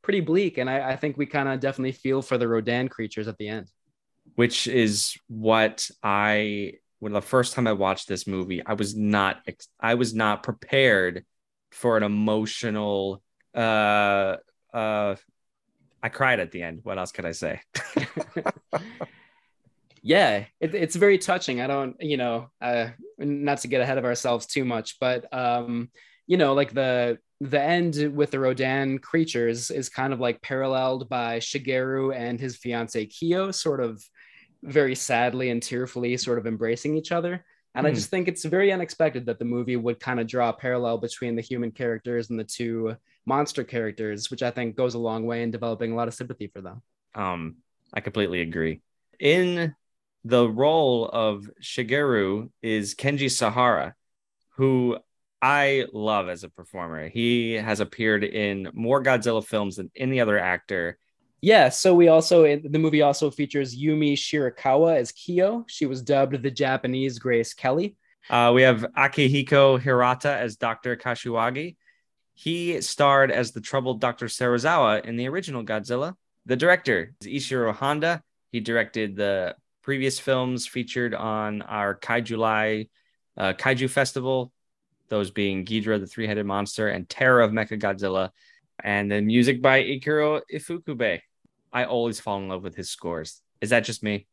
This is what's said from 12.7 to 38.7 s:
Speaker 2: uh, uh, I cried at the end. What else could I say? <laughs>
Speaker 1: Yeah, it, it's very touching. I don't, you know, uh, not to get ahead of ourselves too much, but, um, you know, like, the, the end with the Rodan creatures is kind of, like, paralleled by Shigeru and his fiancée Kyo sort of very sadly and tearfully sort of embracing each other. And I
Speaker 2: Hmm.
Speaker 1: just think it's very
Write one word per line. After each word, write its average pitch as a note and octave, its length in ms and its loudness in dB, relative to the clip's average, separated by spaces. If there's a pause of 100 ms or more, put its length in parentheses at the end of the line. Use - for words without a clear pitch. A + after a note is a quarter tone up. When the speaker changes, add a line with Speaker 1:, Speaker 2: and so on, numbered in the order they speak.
Speaker 2:
uh, G#2 840 2 (360)
uh, G#2+ 420 -2 (840)
I A#2 80 -4
cried B2+ 300 2
at E2+ 120 -4
the F2 120 -10
end. E2 200 -10
What F#2+ 140 -8
else F#2 140 -6
could F2 140 -10
I E2 80 -4
say? - 320 -8
<laughs> - 60 -20 (2250)
Speaker 1:
Yeah, A#2 440 4 (160)
it, D#3+ 120 -4
it's F3 220 -2
very G3 220 6
touching. F3+ 420 -2
I C3 80 -2
don't, C#3 320 -4
you D3 160 -2
know, B2 340 -4 (120)
uh, A#2+ 260 0 (300)
not C#3+ 420 -2
to B2 80 -10
get B2+ 140 0
ahead C3 160 0
of B2 80 -2
ourselves A#2+ 400 -2
too C#3 180 -4
much, A#2 340 -4
but, B2+ 360 -2
um, A#2+ 560 -2 (360)
you F3+ 120 2
know, C#3 160 4
like, C#3 200 2
the, B2 460 0 (220)
the C#3 200 0
end D3+ 540 0
with D3 160 2
the C3+ 80 -2
Rodan C3 600 0
creatures A#2+ 720 -2
is C3 180 -6
kind C3+ 240 -4
of, A#2+ 80 -6
like, A#2+ 200 -2
paralleled C3 680 -2
by A#2 300 -4
Shigeru C3+ 760 -2
and A#2+ 240 -6
his B2+ 180 -8
fiancée A#2 520 -6
Kyo F#3 420 -2
sort C#3+ 300 -2
of A2+ 200 -4 (600)
very C3+ 320 2
sadly B2 540 0
and A#2 120 0
tearfully B2 540 -4
sort A#2+ 240 -2
of G#2+ 80 -6
embracing A#2 480 -2
each D#3 160 -4
other. F3 320 -2 (320)
And C3+ 100 0
I D3+ 40 6
Speaker 2:
Hmm. C3 60 2
Speaker 1:
just G#2+ 140 -4
think F3+ 200 0
it's E3+ 160 -8
very F#3+ 260 4